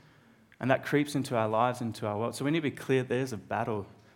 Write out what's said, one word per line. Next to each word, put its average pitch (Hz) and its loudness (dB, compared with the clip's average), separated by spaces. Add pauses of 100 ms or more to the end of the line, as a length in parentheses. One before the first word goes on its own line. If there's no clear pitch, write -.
(600)
And 120 2
that - 4
creeps 147 2
into 131 -2
our 110 2
lives, 117 2
into 113 -4
our 104 -2
world. 117 -2
So 135 -6
we 143 2
need 165 2
to 160 0
be 139 0
clear 131 0
there's 127 -2
a 104 -6
battle, 107 -4 (300)